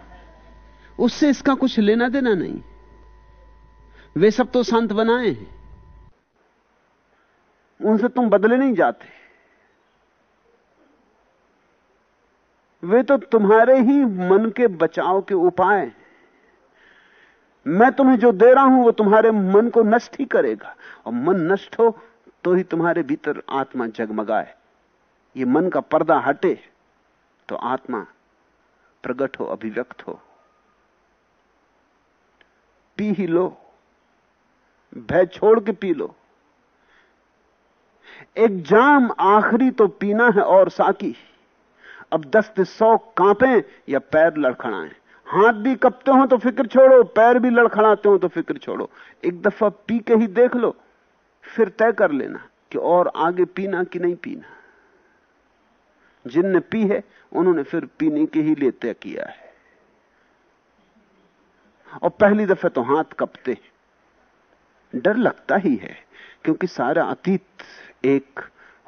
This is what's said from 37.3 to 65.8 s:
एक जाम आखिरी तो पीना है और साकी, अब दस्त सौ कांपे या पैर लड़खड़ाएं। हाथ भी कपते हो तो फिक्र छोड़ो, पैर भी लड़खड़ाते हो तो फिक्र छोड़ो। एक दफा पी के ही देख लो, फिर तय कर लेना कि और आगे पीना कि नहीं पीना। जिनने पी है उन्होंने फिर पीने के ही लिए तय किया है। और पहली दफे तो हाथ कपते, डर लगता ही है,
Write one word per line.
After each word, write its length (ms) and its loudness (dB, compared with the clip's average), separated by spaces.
एक 260 0
जाम 560 4
आखिरी 520 2
तो 160 2
पीना 380 -2
है 180 2
और 280 4
साकी, 460 -4
अब 120 -4
दस्त 360 -2
सौ 360 0
कांपे 920 0
या 100 -2
पैर 380 0
लड़खड़ाएं। 540 -6
हाथ 260 2
भी 240 -4
कपते 340 -2
हो 160 4
तो 100 2
फिक्र 300 -2
छोड़ो, 360 6
पैर 360 2
भी 120 0
लड़खड़ाते 580 2
हो 100 4
तो 100 -2
फिक्र 300 -8
छोड़ो। 320 -10
एक 180 -6
दफा 260 0
पी 300 -6
के 160 -2
ही 120 2
देख 300 0
लो, 200 -4
फिर 260 -2
तय 240 0
कर 200 0
लेना 360 -8
कि 80 -6
और 380 0
आगे 280 -2
पीना 400 -6
कि 140 -10
नहीं 180 -4
पीना। 300 -14
जिनने 340 0
पी 260 -4
है 180 -4
उन्होंने 300 0
फिर 240 -8
पीने 400 -2
के 140 -4
ही 140 0
लिए 160 -2
तय 240 -8
किया 360 -12
है। 240 -20
और 80 -2
पहली 360 2
दफे 220 -2
तो 140 -6
हाथ 220 0
कपते, 540 -10
डर 220 -2
लगता 400 -2
ही 200 -2
है, 200 -14